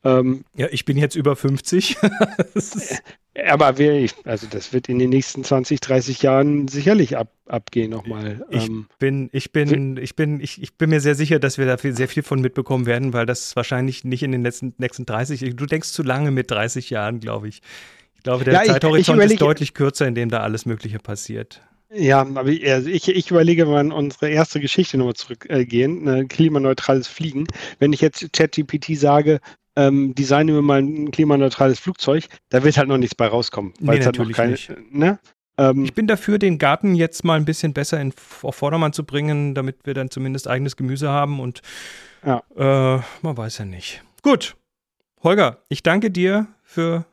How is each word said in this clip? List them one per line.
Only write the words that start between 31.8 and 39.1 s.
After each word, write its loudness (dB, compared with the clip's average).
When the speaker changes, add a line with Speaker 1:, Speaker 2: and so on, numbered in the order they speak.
Speaker 1:
da 2
wird 4
halt 2
noch 2
nichts 0
bei 0
rauskommen, -4
weil 2
Speaker 2:
Nee, 2
Speaker 1:
es 2
halt 2
noch -2
Speaker 2:
natürlich -6
Speaker 1:
keine, 2
Speaker 2:
nicht. -10
Speaker 1:
ne? 2
Ähm, 4
Speaker 2:
Ich -6
bin 0
dafür, 0
den 0
Garten 2
jetzt -2
mal 2
ein 0
bisschen -2
besser -4
in, -4
auf -8
Vordermann 0
zu -6
bringen, -2